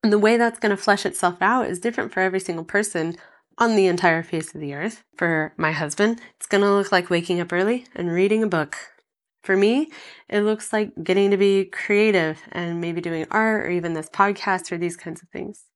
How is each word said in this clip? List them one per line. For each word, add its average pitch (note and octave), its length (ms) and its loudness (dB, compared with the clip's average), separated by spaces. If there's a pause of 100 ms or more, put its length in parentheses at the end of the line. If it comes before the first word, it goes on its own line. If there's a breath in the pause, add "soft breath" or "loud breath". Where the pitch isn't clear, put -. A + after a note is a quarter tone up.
And G#3+ 100 2
the G#3 60 4
way G#3+ 180 6
that's A#3 220 0
gonna G#3 180 0
flesh G3+ 300 0
itself F3 340 -2
out A3+ 260 2
is F3+ 140 -6
different - 320 -6
for F#3 80 -4
every F#3 200 0
single E3+ 240 -8
person, E3+ 520 -2 (420 loud breath)
on A#3 160 2
the G3 120 6
entire F3 360 2
face D#3+ 320 -8
of D#3+ 60 -12
the C#3+ 120 -8
earth. E3+ 320 -8 (120)
For D#3+ 400 0
my D#3 160 0
husband, F3+ 480 -2 (160 loud breath)
it's - 100 -14
gonna G3+ 280 2
look G3 180 0
like F3+ 180 0
waking F3 300 0
up E3+ 120 -4
early G#3+ 420 0
and F3 180 -4
reading G3+ 300 2
a G#3 60 0
book. D#3+ 280 -2 (680)
For F#3+ 140 0
me, A#3+ 340 2 (380 loud breath)
it G#3 120 0
looks G#3+ 320 -2
like G#3+ 200 -2 (100)
getting G3 280 2
to G3+ 60 4
be G3 280 4
creative F#3+ 760 0 (100)
and E3+ 280 -6
maybe E3+ 200 -4
doing E3 300 -6
art A3 360 0
or E3 40 -4
even E3+ 240 -2
this D#3+ 140 -8
podcast G3 640 -2
or F3 80 -6
these F3 180 -4
kinds E3+ 260 -14
of F3 60 -20
things. - 360 -12 (120)